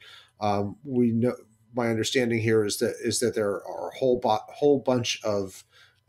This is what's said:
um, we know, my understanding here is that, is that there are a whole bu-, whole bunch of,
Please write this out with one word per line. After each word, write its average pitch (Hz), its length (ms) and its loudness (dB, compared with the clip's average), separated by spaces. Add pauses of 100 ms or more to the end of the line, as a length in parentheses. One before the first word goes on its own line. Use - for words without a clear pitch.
(400)
um, 101 440 0
we 123 280 2
know, 117 240 2 (400)
my 120 140 0
understanding 113 500 0
here 110 260 4
is 101 120 -4
that, - 260 0
is 113 160 -2
that 113 160 0
there 104 160 0
are 87 420 -8
a - 40 -18
whole 123 220 2
bu-, 110 340 -2
whole 147 260 4
bunch 120 440 -2
of, 101 400 -4 (460)